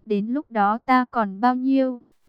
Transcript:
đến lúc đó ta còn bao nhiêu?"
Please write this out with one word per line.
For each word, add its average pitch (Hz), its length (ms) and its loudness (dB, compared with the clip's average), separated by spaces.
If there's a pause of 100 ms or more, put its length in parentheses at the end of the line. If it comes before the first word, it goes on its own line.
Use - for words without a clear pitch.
đến 208 200 -2
lúc 269 240 -6
đó 214 360 0
ta 254 240 4
còn 202 300 -4
bao 247 140 2
nhiêu?" 262 460 0 (280)